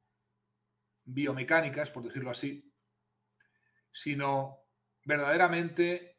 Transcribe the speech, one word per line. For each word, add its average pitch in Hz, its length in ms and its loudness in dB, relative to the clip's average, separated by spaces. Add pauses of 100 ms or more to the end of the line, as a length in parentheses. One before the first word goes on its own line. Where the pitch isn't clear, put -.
(1040)
biomecánicas, 143 880 0
por 120 140 -12
decirlo 123 260 -6
así, 143 420 -8 (1200)
sino 139 720 -2 (420)
verdaderamente 170 1160 2